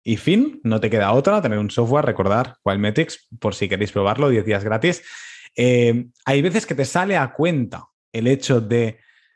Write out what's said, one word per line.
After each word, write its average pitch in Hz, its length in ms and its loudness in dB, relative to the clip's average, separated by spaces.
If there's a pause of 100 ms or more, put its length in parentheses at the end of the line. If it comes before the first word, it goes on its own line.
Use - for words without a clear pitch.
y 113 140 -2
fin, 240 460 0
no 110 160 0
te 107 120 0
queda 104 220 2
otra, 190 280 2
tener 110 160 -2
un 104 140 -4
software, 131 340 0
recordar 110 600 0
Wildmetrics, 104 640 -2 (100)
por 104 160 -4
si 98 140 -4
queréis 98 240 -2
probarlo, 110 360 0
diez 110 160 2
días 101 180 -2
gratis. 113 380 -2 (540)
Eh, 123 520 2 (180)
hay 143 160 2
veces 175 260 0
que 143 80 -6
te 135 100 -2
sale 185 320 -2
a 135 160 -2
cuenta 147 520 -2 (260)
el 117 160 -2
hecho 135 340 2
de 113 380 -2 (360)